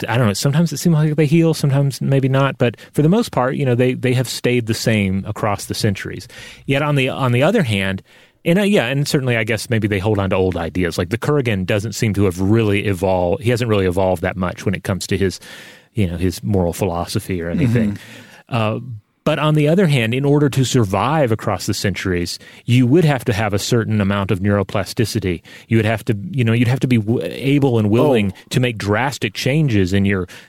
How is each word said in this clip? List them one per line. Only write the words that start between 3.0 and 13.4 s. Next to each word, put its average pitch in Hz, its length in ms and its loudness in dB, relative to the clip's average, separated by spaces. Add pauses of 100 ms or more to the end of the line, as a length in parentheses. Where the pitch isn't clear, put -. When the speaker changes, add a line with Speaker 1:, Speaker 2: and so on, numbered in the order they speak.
Speaker 1:
the 151 80 4
most 226 240 2
part, 135 240 0
you 143 80 -2
know, 123 100 2
they, 127 200 2
they 123 180 0
have 123 160 0
stayed 123 380 -2
the 110 60 -2
same 98 520 0
across 104 400 -4
the - 100 -8
centuries. 95 540 -4 (360)
Yet 135 160 0
on 147 140 0
the, 131 140 2
on 120 240 0
the 123 100 2
other 202 200 2
hand, 98 380 -2 (440)
and, 170 120 2
uh, 214 60 2
yeah, 196 220 2
and 139 200 -2
certainly 127 300 0
I 113 80 0
guess 110 260 -4
maybe 107 200 0
they 101 100 0
hold 104 200 0
on 95 100 0
to 95 80 0
old 92 180 2
ideas. 85 420 -2
Like, 87 120 -2
the 117 80 -2
Kurgan 120 480 0
doesn't 107 280 -2
seem 110 200 0
to 95 100 0
have 90 160 0
really 101 460 2
evolved. 92 580 0